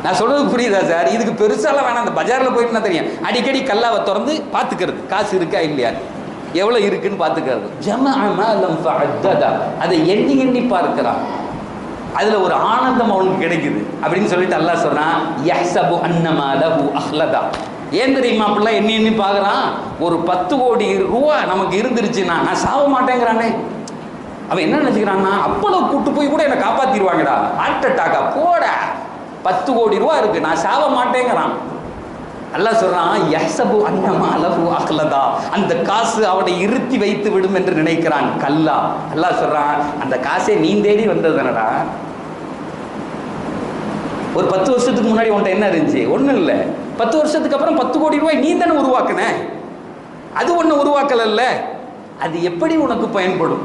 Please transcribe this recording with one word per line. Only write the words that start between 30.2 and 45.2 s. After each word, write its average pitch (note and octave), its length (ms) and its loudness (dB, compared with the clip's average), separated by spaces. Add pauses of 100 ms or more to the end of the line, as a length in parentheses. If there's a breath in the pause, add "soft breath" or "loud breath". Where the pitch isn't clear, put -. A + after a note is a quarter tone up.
நான் D#3 160 0
சாவ C4+ 300 0
மாட்டேங்கிறான்." B3 680 0 (1040)
அல்லாஹ் G3 260 2
சொல்றான், F3 520 2
"யஹ்சபு G3+ 480 2
அன்னமா F#3+ 440 0 (100)
லஹு E3+ 440 0
அஹ்லதா." C#3 720 0
அந்த F#3+ 240 0
காசு G#3+ 520 2
அவனை F3+ 340 2
இருத்தி B3 360 0
வைத்து G#3 340 0
விடும் F#3+ 240 2
என்று F3 180 2
நினைக்கிறான். D#3 640 0
கல்லா. D3 520 2 (240)
அல்லாஹ் E3 180 2 (100)
சொல்றான், D3 580 0
"அந்த C3 180 -2
காசே F3 360 0
நீ F#3+ 260 2
தேடி G#3 260 4
வந்தது D#3+ 340 2
தானடா." A#2+ 240 0 (2750)
ஒரு F3+ 120 2
பத்து F#3+ 240 2
வருஷத்துக்கு A3+ 420 2
முன்னாடி A3 260 2